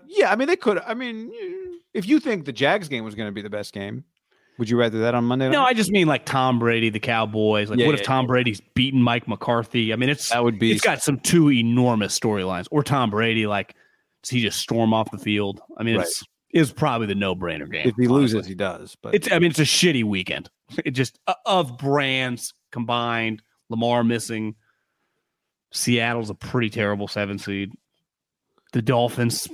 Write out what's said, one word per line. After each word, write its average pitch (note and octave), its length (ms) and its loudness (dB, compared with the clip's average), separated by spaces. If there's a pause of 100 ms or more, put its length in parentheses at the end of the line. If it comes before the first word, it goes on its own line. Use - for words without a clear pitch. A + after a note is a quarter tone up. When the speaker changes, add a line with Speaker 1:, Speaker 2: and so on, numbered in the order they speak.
Speaker 1:
yeah, D#4 240 2
I G#3 60 2
mean, C4+ 120 0
they F4+ 80 2
could. G#3 220 0
I - 160 -6
mean, A#3+ 380 -10 (640)
if F#3+ 120 -4
you D4 140 4
think G3+ 240 -4
the C#3 80 -10
Jags D#3 360 0
game A#2 160 -6
was G#2 100 -10
gonna G#2 180 -6
be G2+ 100 -8
the G#2 80 -10
best G#2 220 -8
game, G#2 320 -8 (540)
would A2+ 120 -2
you A#2+ 80 4
rather A2+ 220 2
that A#2 140 2
on A#2+ 100 2
Monday B2+ 220 0
night? - 60 2
Speaker 2:
No, C#4+ 120 4
I B3+ 80 4
just G#3+ 180 0
mean, F#3+ 160 4
like, D3 200 0
Tom C3 320 2
Brady, A#2 320 2
the G#2 100 -4
Cowboys. G#2+ 720 0
Like, A#2 100 0
Speaker 1:
Yeah, A#2+ 60 6
Speaker 2:
what D3+ 80 4
if A#2 80 -2
Speaker 1:
yeah, G2 40 -6
Speaker 2:
Tom C3 180 2
Speaker 1:
yeah. A#2+ 40 -4
Speaker 2:
Brady's B2 320 0 (140)
beating C3+ 280 2
Mike A#2+ 240 2
McCarthy? A2+ 680 0
I A2 40 -2
mean, B2+ 140 0
it's - 180 -4
Speaker 1:
That A#2+ 160 2
would A2+ 140 2
be A2 140 4
Speaker 2:
it's G#2 100 0
got - 200 0
some C#3 160 0
two D#3+ 320 4
enormous A#2 680 2
storylines. F#2 520 -2
Or D3 140 2
Tom B2+ 260 0
Brady, A2 360 0
like, G2+ 280 -4 (480)
does - 80 -10
he B2 100 0
just G#2 200 -2
storm A2+ 340 0
off A2 160 -2
the G2+ 80 -12
field? G2+ 420 -2 (180)
I A2 40 -6
mean, A2+ 140 0
Speaker 1:
Right. F2 100 -2
Speaker 2:
it's, - 160 -8 (280)
it's D#3+ 200 4
probably A#2 360 -2
the G2 80 -2
no-brainer F2+ 560 -4
game, D#2+ 180 -2
Speaker 1:
If G#2+ 80 -2
he B2 100 2
loses, B2+ 300 4
Speaker 2:
honestly. F#2+ 140 -4
Speaker 1:
he F#2+ 40 -10
does. - 480 -8
But - 120 -4
Speaker 2:
It's, G#3 180 2
I E3+ 60 4
mean, E3+ 120 4
it's C#3+ 80 -4
a D#3 60 4
shitty C3+ 400 2
weekend. F#2+ 440 -4 (200)
<laughs> - 160 -8
It C#3+ 80 -4
just, B2+ 340 -4
uh, F#3+ 80 0 (100)
of E3+ 320 0
brands C3 800 0 (160)
combined, A#2 720 -4 (260)
Lamar A#2 360 0
missing. A2 500 -2 (1160)
Seattle's A#2 580 0
a F#2+ 40 -6
pretty A#2 360 -4
terrible G2+ 380 -2
seven G2+ 300 -6
seed. G2 340 -6 (1000)
The A#2+ 80 0
Dolphins A#2+ 720 0